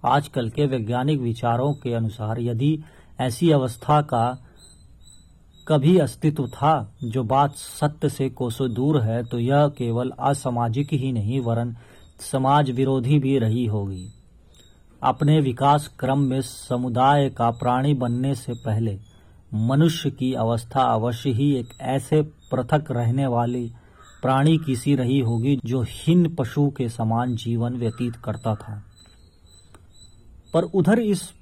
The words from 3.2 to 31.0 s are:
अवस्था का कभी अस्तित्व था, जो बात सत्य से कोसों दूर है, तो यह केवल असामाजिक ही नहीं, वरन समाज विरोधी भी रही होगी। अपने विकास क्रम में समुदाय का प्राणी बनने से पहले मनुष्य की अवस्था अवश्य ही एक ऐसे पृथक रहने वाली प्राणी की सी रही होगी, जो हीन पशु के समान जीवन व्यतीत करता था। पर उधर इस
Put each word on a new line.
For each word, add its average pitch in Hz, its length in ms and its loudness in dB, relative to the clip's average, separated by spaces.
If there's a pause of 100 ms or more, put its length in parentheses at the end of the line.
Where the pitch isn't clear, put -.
अवस्था 143 500 2
का 127 360 -2 (1300)
कभी 156 300 4
अस्तित्व 147 500 0
था, 143 460 0 (100)
जो 120 200 -4
बात 139 320 2
सत्य - 540 -4
से 135 200 -4
कोसों 123 440 -4
दूर 135 280 2
है, 113 220 0
तो 120 160 -6
यह 139 280 4
केवल 123 520 -4
असामाजिक 127 760 -2
ही 131 180 -2
नहीं, 113 280 -2
वरन 117 380 -2 (540)
समाज 135 400 2
विरोधी 131 480 2
भी 135 200 0
रही 117 260 0
होगी। 98 440 -6 (920)
अपने 143 360 4
विकास 139 600 2
क्रम 135 200 0
में 135 220 0
समुदाय 131 880 2
का 117 220 0
प्राणी 127 420 0
बनने 127 420 0
से 120 180 -8
पहले 107 560 -4 (440)
मनुष्य 139 580 2
की 127 220 -4
अवस्था 117 500 0
अवश्य 117 460 0
ही 135 260 2
एक 120 140 -4 (120)
ऐसे 131 400 0
पृथक 147 680 -2
रहने 123 360 0
वाली 120 460 -2 (480)
प्राणी 143 360 4
की 151 180 -2
सी 143 200 0
रही 127 240 0
होगी, 120 460 0
जो 123 160 -2
हीन 165 540 2
पशु 143 420 0
के 123 120 -2
समान 117 460 -2
जीवन 117 380 -2
व्यतीत 120 420 -4
करता 110 400 -4
था। 104 280 -12 (1700)
पर 165 100 2
उधर 185 360 2
इस 208 420 -2